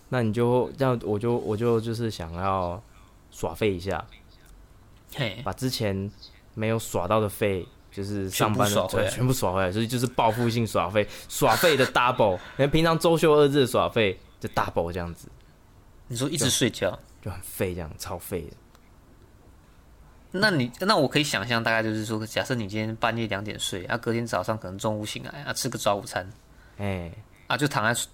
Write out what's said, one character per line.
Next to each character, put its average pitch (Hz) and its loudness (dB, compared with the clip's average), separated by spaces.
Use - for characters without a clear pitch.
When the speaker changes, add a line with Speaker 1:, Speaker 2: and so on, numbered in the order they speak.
Speaker 1:
那 127 0
你 110 0
就， 120 2
这 135 2
样 127 2
我 104 0
就， 117 0
我 104 -2
就， 117 2
就 113 -4
是 113 -4
想 82 -8
要 92 -2
耍 82 -6
废 104 0
一 90 -6
下。 90 -4
Speaker 2:
嘿。 104 -4
Speaker 1:
把 98 -4
之 131 -4
前 98 -2
没 110 -2
有 113 0
耍 90 -4
到 110 2
的 107 2
废， 98 -2
就 101 -8
是 98 -4
上 107 2
班 104 2
的， 101 2
Speaker 2:
全 101 2
部 95 0
耍 - -
回 - -2
来。 110 2
Speaker 1:
对， - -4
全 127 2
部 131 4
耍 95 0
回 95 2
来， 92 2
所 107 0
以 117 0
就 120 -2
是 123 0
报 120 2
复 120 0
性 113 0
耍 90 0
废， 104 2
耍 123 4
废 165 6
的 127 6
double。 120 2
Speaker 2:
<laughs> - -18
Speaker 1:
你 135 4
看 143 2
平 160 4
常 165 4
周 165 4
休 160 6
二 147 8
日 143 4
的 127 6
耍 92 2
废， 101 2
就 - -6
double 95 -2
这 90 -6
样 85 -6
子。 - -20
Speaker 2:
你 120 -8
说 123 -2
一 170 -4
直 131 2
睡 120 2
觉？ 95 -2
Speaker 1:
就， - -8
就 - -4
很 85 -10
废 92 -4
这 87 -8
样， 78 -10
超 - -10
废 87 -8
的。 - -14
Speaker 2:
那 202 2
你， 123 0
那 202 4
我 147 4
可 147 0
以 151 4
想 120 -2
象 117 2
大 113 2
概 113 4
就 110 0
是 107 -2
说， 110 -4
假 95 -2
设 131 -4
你 117 -2
今 101 -6
天 110 -4
半 117 0
夜 117 -2
两 98 -4
点 101 -8
睡， 90 -6
啊， 117 -2
隔 117 -2
天 117 -2
早 101 -2
上 110 -2
可 95 -10
能 95 -10
中 107 -2
午 104 -6
醒 127 -10
来， 143 -12
啊， 127 -6
吃 123 -4
个 117 -6
早 104 2
午 98 -6
餐， 98 -6
Speaker 1:
哎。 95 -4
Speaker 2:
啊， 139 0
就 143 0
躺 131 0
在 113 4